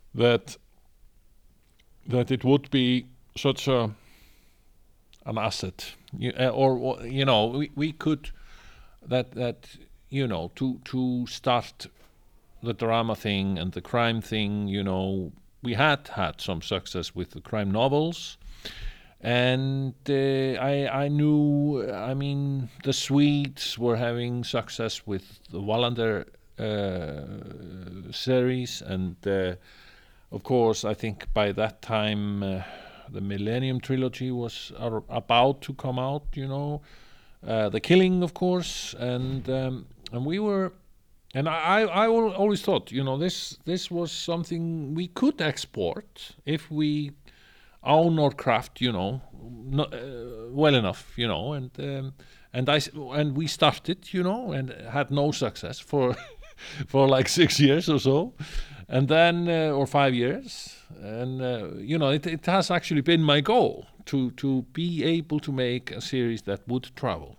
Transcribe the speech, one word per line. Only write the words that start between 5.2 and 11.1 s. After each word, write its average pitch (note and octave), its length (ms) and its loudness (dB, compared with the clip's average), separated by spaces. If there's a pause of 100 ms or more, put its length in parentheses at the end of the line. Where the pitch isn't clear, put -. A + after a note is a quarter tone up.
an A2 100 -6
asset, - 580 -4 (240)
you, - 220 -2
uh, B2+ 80 4
or, C3 300 4
or, B2 280 -4
you C3+ 200 -2
know, A2+ 200 8
we, C#3 300 -2
we D3 160 0
could, D#3 380 -2 (760)
that, B2 260 -2
that, - 360 -6 (400)
you C3+ 180 -2
know, F2 300 -4
to, C3 300 -4
to B2+ 400 -2